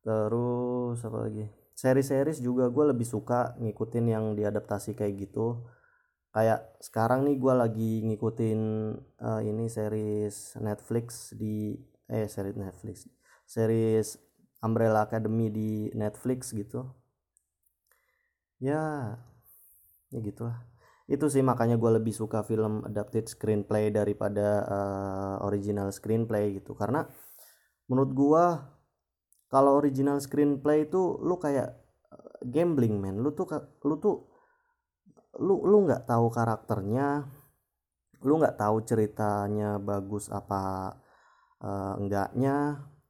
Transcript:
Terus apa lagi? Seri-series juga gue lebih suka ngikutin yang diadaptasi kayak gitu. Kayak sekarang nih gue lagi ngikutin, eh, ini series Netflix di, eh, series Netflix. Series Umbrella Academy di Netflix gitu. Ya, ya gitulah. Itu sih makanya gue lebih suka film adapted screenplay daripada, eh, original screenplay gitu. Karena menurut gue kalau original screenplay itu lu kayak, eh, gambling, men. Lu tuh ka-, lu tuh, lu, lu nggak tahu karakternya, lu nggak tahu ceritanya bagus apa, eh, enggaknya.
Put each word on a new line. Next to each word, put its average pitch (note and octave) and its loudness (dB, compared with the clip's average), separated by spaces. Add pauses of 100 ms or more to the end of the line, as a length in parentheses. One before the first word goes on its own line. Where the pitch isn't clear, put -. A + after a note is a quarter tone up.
Terus A#2+ 0
apa A2+ -8
lagi? G#2+ -6 (300)
Seri-series C#3 2
juga B2 2
gue D3 4 (100)
lebih A#2 -2
suka A#2+ -2
ngikutin A2+ -2
yang A2 0 (120)
diadaptasi G#2 -2
kayak G2 -4
gitu. A#2 -4 (640)
Kayak A2 2 (120)
sekarang B2 2
nih C#3+ 4
gue C3 4
lagi A2+ 2 (140)
ngikutin, A2 0 (580)
eh, A2+ -2
ini A2 -2
series G#2+ -4
Netflix A2+ -4
di, G#2+ -4 (320)
eh, A2 -2
series G2 -6
Netflix. F#2+ -12 (400)
Series A2+ 2 (460)
Umbrella A2+ 4
Academy A2 0
di G#2+ -4 (260)
Netflix B2 -4
gitu. A2+ -8 (1800)
Ya, C#3+ -2 (1000)
ya B2 -6
gitulah. A#2 -8 (480)
Itu C#3+ 2
sih C3+ 4
makanya A#2+ 4
gue A#2 4
lebih A2 0
suka G#2+ -4
film G#2+ 0
adapted G#2+ -4
screenplay G#2+ 0
daripada, G#2 0 (220)
eh, G2 -2
original G2+ -2
screenplay G#2+ 0
gitu. - -16
Karena A2+ -2 (840)
menurut C3+ 2
gue D3 6 (1120)
kalau C#3 8
original C#3+ 2
screenplay C#3+ 2
itu F3+ 0
lu F3+ 0
kayak, C#3 0 (420)
eh, - -20
gambling, B2+ 2
men. G2 -4
Lu D3 0
tuh F3 -6
ka-, D3 -8 (180)
lu D3+ 2
tuh, - 0 (1120)
lu, F#3 2
lu G3 6
nggak - 0
tahu A#2 4
karakternya, A#2 0 (1040)
lu C#3 4
nggak - 2
tahu A2 2
ceritanya G#2 0
bagus G2+ -4
apa, F#2+ -4 (680)
eh, G2 -4
enggaknya. C#3 0 (260)